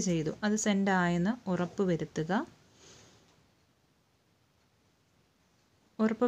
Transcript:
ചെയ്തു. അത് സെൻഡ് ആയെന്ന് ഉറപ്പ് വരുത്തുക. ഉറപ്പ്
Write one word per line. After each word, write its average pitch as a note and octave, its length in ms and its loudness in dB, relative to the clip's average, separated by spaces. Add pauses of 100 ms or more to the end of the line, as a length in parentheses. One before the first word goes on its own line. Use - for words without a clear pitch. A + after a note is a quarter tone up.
ചെയ്തു. D#3+ 240 0 (140)
അത് G#3 180 2
സെൻഡ് G3 280 2 (100)
ആയെന്ന് F3 300 2 (200)
ഉറപ്പ് F3 380 -2
വരുത്തുക. D#3+ 420 -2 (3750)
ഉറപ്പ് A3+ 240 0